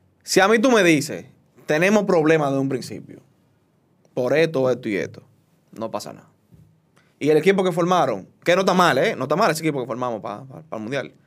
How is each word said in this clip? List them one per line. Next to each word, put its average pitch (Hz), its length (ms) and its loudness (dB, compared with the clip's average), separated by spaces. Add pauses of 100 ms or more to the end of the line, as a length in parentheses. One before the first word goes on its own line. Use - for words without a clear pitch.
(240)
Si - 160 2
a 190 80 6
mí 226 100 4
tú 254 140 2
me 214 100 4
dices, 147 440 0 (400)
"Tenemos 190 380 2
problemas 156 460 2
de 135 80 -2
un 135 100 -2
principio", 113 520 -10 (960)
por 127 180 0
esto, 151 360 2
esto 127 180 -4
y 101 80 -2
esto. 67 260 -8 (500)
No 110 180 -10
pasa 98 240 -12
nada. - 160 -20 (880)
Y 139 100 -2
el 151 80 6
equipo 190 260 2
que 185 80 -2
formaron, 165 560 0 (160)
que 170 120 2
no 185 60 4
está 190 120 2
mal, 175 240 4
¿eh? 180 180 0
No 120 100 -8
está 156 120 -2
mal 202 140 2
ese 160 100 -4
equipo 151 180 -4
que 120 80 -6
formamos 117 360 -6
pa, 107 240 -12
pa, 131 160 -18
pa - 140 -12
el 110 60 -10
Mundial. 113 300 -8 (140)